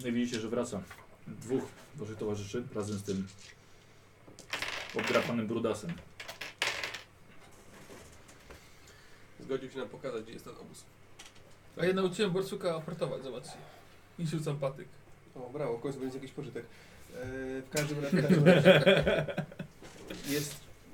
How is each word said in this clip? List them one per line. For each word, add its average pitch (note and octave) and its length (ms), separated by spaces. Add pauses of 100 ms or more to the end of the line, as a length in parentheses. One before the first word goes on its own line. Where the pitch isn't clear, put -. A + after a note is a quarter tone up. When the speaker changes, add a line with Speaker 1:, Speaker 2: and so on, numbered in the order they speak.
Speaker 1:
No C3 60
i A#2+ 40
widzicie, A#2+ 280
że A2 100
wraca A#2 320 (460)
dwóch A2+ 360 (320)
waszych G#2 220
towarzyszy G#2 460 (120)
razem G#2 220
z G2 60
tym F#2+ 240 (1700)
obdrapanym A#2 480
brudasem. A2+ 460 (3500)
Speaker 2:
Zgodził B2+ 320
się C3+ 80
nam B2+ 100
pokazać, A#2 340
gdzie A2+ 100
jest - 120
ten A#2+ 120
obóz. A2+ 260 (920)
Speaker 3:
A E3 80
ja F#3 80
nauczyłem F#3+ 380
Borsuka F3+ 440
aportować, D#3 480
zobaczcie. B2+ 300 (680)
I E3+ 80
rzucam D3+ 320
patyk. C#3 280 (480)
Speaker 2:
O, B2 140
brawo, B2+ 280
w - 40
końcu C3+ 180
będzie C3 180
jakiś C3+ 140
pożytek. A#2 340 (500)
E, - 20 (440)
w - 80
każdym D3+ 340
ra-, C#3+ 60
w D#3+ 120
każdym D3+ 240
razie E3+ 800 (220)
Speaker 4:
<laughs> - 880
Speaker 2:
jest, D3 240 (340)